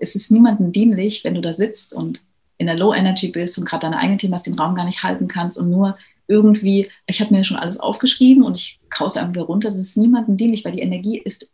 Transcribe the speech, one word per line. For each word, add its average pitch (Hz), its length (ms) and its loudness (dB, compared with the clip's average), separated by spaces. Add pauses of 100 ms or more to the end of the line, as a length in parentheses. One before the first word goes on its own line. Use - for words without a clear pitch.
es - 160 -4
ist - 140 0
niemandem 214 420 4
dienlich, 208 520 0
wenn 180 100 -4
du 175 60 -4
da 165 120 -4
sitzt - 420 -4
und 165 280 -8 (360)
in 170 80 -2
der 165 100 -2
Low 190 160 2
Energy 190 360 0
bist 175 300 -6
und 175 60 -6
grad 165 200 -6
deine 160 140 -4
eigenen 196 200 0
Themen 185 160 -2
hast, 175 120 -8
den 170 120 -6
Raum 165 160 -2
gar 175 100 -4
nicht 180 180 -6
halten 185 260 -4
kannst 175 280 -6
und 175 140 -2
nur 190 260 0 (300)
irgendwie, 202 640 4 (160)
"Ich - 140 -4
hab 214 100 0
mir 190 140 4
schon - 120 -4
alles 180 240 -6
aufgeschrieben 254 640 4
und 180 140 -4
ich - 220 -12 (100)
kau's - 260 -4
einfach 175 160 -4
wieder 175 100 -6
runter." 196 260 -2
Das 196 100 -6
ist 190 180 -6
niemandem 226 400 4
dienlich, 220 280 0
weil 170 80 -8
die 185 80 -8
Energie 185 380 -4
ist, - 360 -12